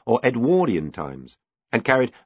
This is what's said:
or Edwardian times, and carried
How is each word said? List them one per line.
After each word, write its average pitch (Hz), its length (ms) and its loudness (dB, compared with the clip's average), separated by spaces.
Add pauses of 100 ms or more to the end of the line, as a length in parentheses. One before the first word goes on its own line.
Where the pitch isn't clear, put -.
or 117 160 2
Edwardian 123 720 0
times, 67 440 -12 (360)
and 117 120 0
carried 131 280 2 (140)